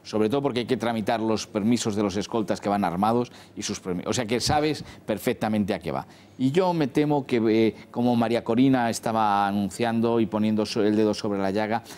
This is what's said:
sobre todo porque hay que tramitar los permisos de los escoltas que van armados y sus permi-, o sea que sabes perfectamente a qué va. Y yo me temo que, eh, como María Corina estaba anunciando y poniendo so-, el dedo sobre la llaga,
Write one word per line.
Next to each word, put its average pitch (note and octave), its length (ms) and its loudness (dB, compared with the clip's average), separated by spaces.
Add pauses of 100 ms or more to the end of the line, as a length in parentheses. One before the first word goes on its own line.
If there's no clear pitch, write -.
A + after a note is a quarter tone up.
sobre G#2+ 280 0
todo C#3 120 0
porque B2 200 -2
hay A2 40 -6
que B2 120 0
tramitar A2+ 420 -2
los A2 260 -2
permisos A2 500 0
de A2 60 0
los G2 140 0
escoltas G#2 440 -4
que G#2+ 100 -4
van G2+ 140 0
armados G#2 480 0 (240)
y - 60 -10
sus G2+ 200 -8
permi-, F2+ 260 -6
o A2 60 -2
sea B2+ 120 -2
que A2+ 140 -2
sabes D3+ 440 0 (220)
perfectamente G#2+ 680 -2
a F2 40 -6
qué D#2 120 -6
va. C2+ 160 -6 (320)
Y C3 100 0
yo F3+ 240 2
me D#3 140 0
temo D3 400 0
que, B2 100 2 (300)
eh, G#2 80 0 (160)
como A#2+ 240 0
María A#2 280 0
Corina B2 460 4
estaba G#2+ 580 0
anunciando A2+ 720 0
y A2+ 60 2
poniendo G#2+ 400 0
so-, G#2+ 180 0
el G#2 120 2
dedo G#2+ 180 4
sobre G2+ 260 -4
la F#2+ 120 0
llaga, G#2+ 320 -2 (140)